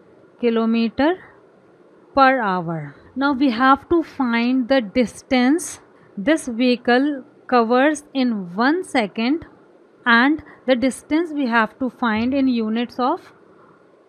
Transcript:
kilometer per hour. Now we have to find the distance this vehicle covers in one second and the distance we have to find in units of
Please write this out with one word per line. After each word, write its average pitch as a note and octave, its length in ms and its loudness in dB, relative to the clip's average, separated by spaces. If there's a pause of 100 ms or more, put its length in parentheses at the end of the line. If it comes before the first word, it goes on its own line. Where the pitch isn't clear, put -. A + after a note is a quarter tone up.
(400)
kilometer A3+ 760 0 (960)
per C4 260 4
hour. E3+ 540 -4 (220)
Now C#4 160 0
we C4 180 0
have C4 380 2
to E4+ 140 2
find A#3+ 680 -2
the C4+ 120 2
distance B3 1000 -2 (360)
this D4 300 0
vehicle B3 800 0 (220)
covers B3+ 680 2
in G#3+ 420 -2
one D4 300 0
second A#3+ 640 -2 (580)
and B3+ 380 2 (240)
the B3+ 100 2
distance D4 560 -2
we C#4+ 140 -4
have A3+ 320 -2
to B3+ 100 -4
find A#3 460 -2
in C4+ 140 0
units A#3 500 -4
of C4+ 340 -4 (760)